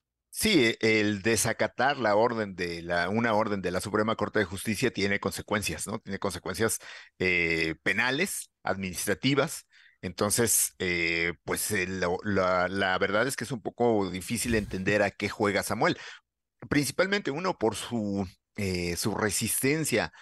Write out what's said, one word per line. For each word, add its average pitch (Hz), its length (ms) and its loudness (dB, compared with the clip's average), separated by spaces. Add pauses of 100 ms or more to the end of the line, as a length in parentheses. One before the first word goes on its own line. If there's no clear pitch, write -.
(300)
Sí, 139 500 4
e-, 110 200 6
el 104 220 2
desacatar 113 760 2
la 107 180 4
orden 110 400 2
de 87 260 -4
la, 87 260 0
una 113 260 2
orden 104 280 2
de 87 80 -2
la 90 100 -2
Suprema 107 360 0
Corte 104 240 0
de 104 40 2
Justicia 101 480 -4
tiene 98 280 0
consecuencias, 92 680 -4
¿no? 107 140 -6
Tiene 95 180 -8
consecuencias, 98 600 -2 (400)
eh, 82 640 2
penales, 127 680 -2 (120)
administrativas. 98 1040 -2 (360)
Entonces, 104 760 0
eh, 85 560 0 (100)
pues, - 260 -4
eh, 95 160 -2
lo, 90 380 -2
la, 92 440 2
la 95 300 0
verdad 98 280 2
es 135 100 -4
que - 80 -8
es 110 80 -8
un 120 100 -6
poco 104 480 2
difícil 107 440 -2
entender 101 480 2
a 101 80 2
qué - 180 -4
juega 98 340 0
Samuel. 131 360 0 (680)
Principalmente, 185 640 0
uno, 170 280 -4
por 107 180 2
su, 101 520 -2 (280)
eh, 90 400 -2
su 104 180 -2
resistencia, 110 1080 0